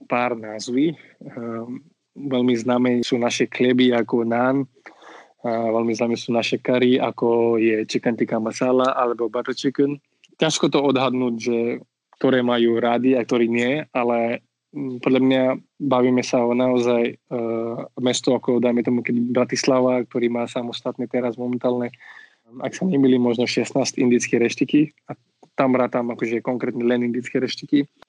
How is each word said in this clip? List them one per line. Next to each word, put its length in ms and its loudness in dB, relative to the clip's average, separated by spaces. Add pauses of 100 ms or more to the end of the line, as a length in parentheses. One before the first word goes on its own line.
pár 240 -2
názvy. 600 -2
E, 20 -16 (1160)
veľmi 440 0
známe 480 0
sú 160 0
naše 240 0
chleby 480 2
ako 320 0
naan, 400 0
e, 20 -10 (800)
veľmi 480 0
známe 240 -2
sú 160 -6
naše 240 0
curry, 400 2
ako 640 0
je 240 2
chicken 320 -2
tikka 240 -2
masala 560 0
alebo 320 -2
butter 240 -6
chicken. 480 -2 (400)
Ťažko 320 2
to 80 4
odhadnúť, 560 0
že 200 -2 (600)
ktoré 240 4
majú 400 2
radi 320 2
a 80 2
ktorí 240 2
nie, 480 0
ale, 480 0 (320)
mm, 320 -10
podľa 160 4
mňa 200 4 (440)
bavíme 400 2
sa 160 0
o 160 2
naozaj, 460 2 (100)
e, 240 -12 (640)
mesto 320 0
ako, 240 0
dajme 240 2
tomu, 240 -2
keď 240 0
Bratislava, 720 2
ktorý 320 -2
má 160 -4
samostatné 560 -8
teraz 320 -4
momentálne, 560 -4 (640)
ak 160 -8
sa 120 -4
nemýlim, 360 4
možno 240 2
šestnásť 520 -2
indické 400 2
reštiky 560 0 (160)
a 80 -14 (400)
tam 200 2
rátam 320 -2
akože 320 -4
konkrétne 440 -4
len 200 2
indické 320 -4
reštiky. 480 -2 (240)